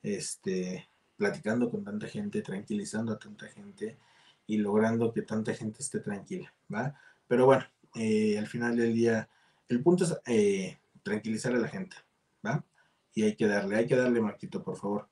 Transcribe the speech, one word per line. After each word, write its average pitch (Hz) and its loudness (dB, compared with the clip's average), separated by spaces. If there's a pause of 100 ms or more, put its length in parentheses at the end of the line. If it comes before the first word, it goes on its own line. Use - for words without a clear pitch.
este, 92 -6 (280)
platicando 220 0
con 208 -6
tanta 202 -8
gente, 104 -4
tranquilizando 107 -6
a 104 -4
tanta - -18
gente, 104 -12 (540)
y 107 2
logrando 110 2
que 104 -2
tanta 110 -4
gente 107 -8
esté - -6
tranquila, 95 -8 (220)
¿va? 127 -2 (360)
Pero 123 6
bueno, 135 6 (300)
eh, 110 2
al 214 -4
final 120 -2
del 117 2
día, 113 2 (400)
el 123 0
punto 175 6
es, 165 0
eh, 101 2 (240)
tranquilizar 107 -2
a 123 2
la 107 0
gente, 92 -10 (480)
¿va? 143 -2 (500)
Y 107 0
hay 107 2
que 113 0
darle, 101 0
hay 120 2
que 131 2
darle, 123 4
Marquito, 101 -6
por 92 -8
favor. 101 -6